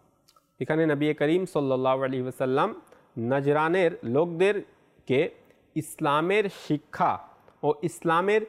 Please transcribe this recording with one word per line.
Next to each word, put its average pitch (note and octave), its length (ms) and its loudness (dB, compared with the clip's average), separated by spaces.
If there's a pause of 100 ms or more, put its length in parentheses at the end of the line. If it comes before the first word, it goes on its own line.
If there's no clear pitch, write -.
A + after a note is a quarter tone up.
(600)
এখানে D#3 260 0
নবী D3 280 2
করিম E3+ 320 0
সাল্লাল্লাহু C3 560 0
আলাইহি C3 200 -2
ওয়াসাল্লাম C3+ 580 -2 (360)
নাজরানের C#3+ 720 2 (240)
লোকদেরকে F3 1080 0 (560)
ইসলামের D#3+ 680 0 (200)
শিক্ষা D3+ 480 -2 (500)
ও C#3+ 60 0 (140)
ইসলামের F3+ 680 0